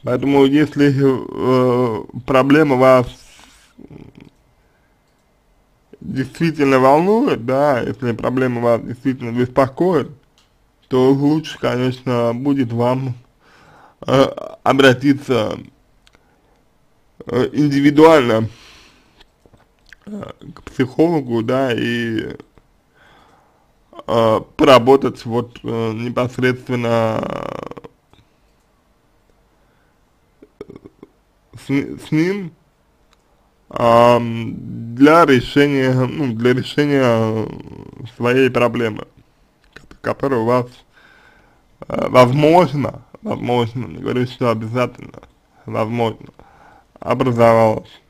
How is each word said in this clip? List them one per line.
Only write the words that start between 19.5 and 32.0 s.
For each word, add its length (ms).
э, 260
к 80
психологу, 800
да, 300
и, 640
э, 320
поработать 680
вот, 380
э, 300
непосредственно 1900
с, 160
с 420